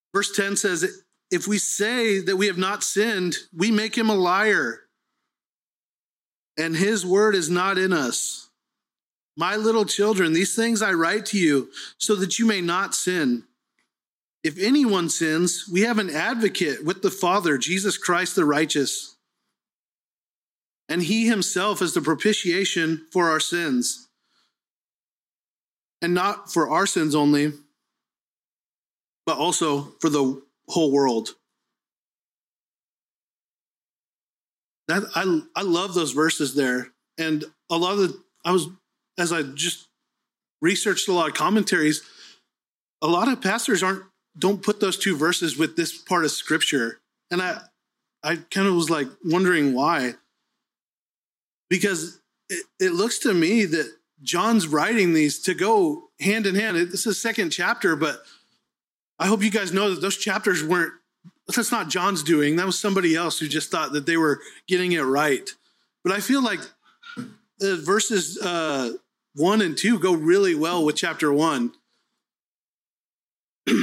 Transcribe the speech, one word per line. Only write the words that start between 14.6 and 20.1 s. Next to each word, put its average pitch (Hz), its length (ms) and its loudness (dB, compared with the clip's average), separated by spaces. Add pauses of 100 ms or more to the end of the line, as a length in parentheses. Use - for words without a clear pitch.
sins, 165 640 -2
we 185 120 2
have 226 160 2
an 190 120 -2
advocate 165 760 -2
with 185 180 -4
the 175 80 2
Father, 175 480 0
Jesus 190 400 -2
Christ 175 380 -2
the 170 80 4
righteous. 147 720 -2 (1700)